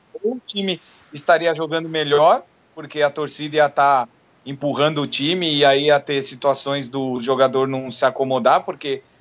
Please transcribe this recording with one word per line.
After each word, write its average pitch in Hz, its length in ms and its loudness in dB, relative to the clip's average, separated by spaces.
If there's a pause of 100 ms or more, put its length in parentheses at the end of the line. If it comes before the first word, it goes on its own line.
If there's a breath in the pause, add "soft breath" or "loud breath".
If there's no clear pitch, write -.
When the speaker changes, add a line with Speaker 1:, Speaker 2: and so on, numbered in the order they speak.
Speaker 1:
<laughs> - 180 -12
Speaker 2:
Ou 226 100 0
o 247 120 -12
time 196 360 -6 (320 soft breath)
estaria 165 400 2
jogando 160 340 -4
melhor, 156 560 2 (300)
porque 147 280 -8
a 147 80 4
torcida 147 480 -8
ia 147 120 4
tá 139 380 2 (380)
empurrando 143 560 -2
o 135 60 -4
time 156 460 -2
e 143 100 2
aí 139 220 4
ia 147 140 4
ter 139 240 -4
situações 139 640 -4
do 131 320 -6
jogador 131 460 2
não 131 240 -6
se - 140 -6
acomodar, 131 580 2
porque 139 400 -8 (180)